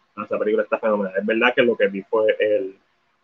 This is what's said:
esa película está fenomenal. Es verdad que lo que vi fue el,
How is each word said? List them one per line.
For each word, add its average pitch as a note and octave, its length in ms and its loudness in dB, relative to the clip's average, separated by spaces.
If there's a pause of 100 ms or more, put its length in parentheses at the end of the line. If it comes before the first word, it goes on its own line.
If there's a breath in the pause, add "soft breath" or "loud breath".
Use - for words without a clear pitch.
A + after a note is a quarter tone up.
(240)
esa G#2 140 -6
película G#2+ 260 0
está - 140 -2
fenomenal. G2+ 400 -2
Es G2+ 80 -2
verdad A2+ 300 2
que C3 80 2
lo A2+ 140 0
que G#2 100 2
vi G2 140 -6
fue G#2+ 360 0
el, G2+ 400 -2 (460)